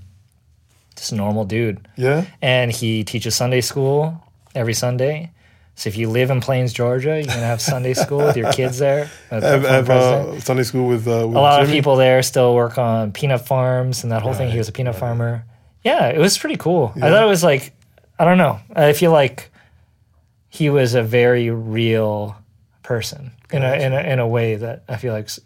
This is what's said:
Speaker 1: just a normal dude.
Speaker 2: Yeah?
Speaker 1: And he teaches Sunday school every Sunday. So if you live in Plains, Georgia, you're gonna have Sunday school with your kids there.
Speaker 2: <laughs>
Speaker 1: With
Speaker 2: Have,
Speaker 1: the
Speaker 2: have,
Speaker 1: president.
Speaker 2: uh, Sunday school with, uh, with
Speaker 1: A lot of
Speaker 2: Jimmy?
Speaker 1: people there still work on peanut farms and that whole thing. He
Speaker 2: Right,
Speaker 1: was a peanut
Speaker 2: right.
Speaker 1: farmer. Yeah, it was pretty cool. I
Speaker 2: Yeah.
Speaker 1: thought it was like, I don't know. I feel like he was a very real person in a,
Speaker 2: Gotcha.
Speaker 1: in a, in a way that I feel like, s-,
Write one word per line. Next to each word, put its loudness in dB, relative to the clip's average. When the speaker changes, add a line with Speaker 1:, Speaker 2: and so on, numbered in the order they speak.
Speaker 1:
just -10
a -6
normal -2
dude. -4
Speaker 2:
Yeah? 0
Speaker 1:
And 0
he -4
teaches -6
Sunday 0
school -2
every -2
Sunday. -4
So -8
if -6
you -2
live 0
in 0
Plains, -2
Georgia, -2
you're -6
gonna -6
have -4
Sunday -4
school -2
with 2
your -2
kids -2
there. -2
Speaker 2:
<laughs> -20
Speaker 1:
With -4
Speaker 2:
Have, 2
Speaker 1:
the 0
Speaker 2:
have, 4
Speaker 1:
president. 2
Speaker 2:
uh, -12
Sunday -2
school -2
with, 0
uh, 0
with -2
Speaker 1:
A 4
lot 6
of 4
Speaker 2:
Jimmy? 2
Speaker 1:
people 4
there 6
still 2
work 0
on -2
peanut -2
farms -2
and -4
that -2
whole -4
thing. -2
He -2
Speaker 2:
Right, -2
Speaker 1:
was -4
a -12
peanut -4
Speaker 2:
right. -10
Speaker 1:
farmer. -4
Yeah, 2
it -2
was 2
pretty -2
cool. 0
I -8
Speaker 2:
Yeah. 2
Speaker 1:
thought 6
it 4
was 2
like, 0
I 2
don't 6
know. 2
I 4
feel 4
like 2
he -2
was 2
a 2
very 2
real -2
person -8
in -2
a, 0
Speaker 2:
Gotcha. 0
Speaker 1:
in -2
a, 0
in -2
a -2
way -2
that -10
I -8
feel -6
like, -8
s-, -14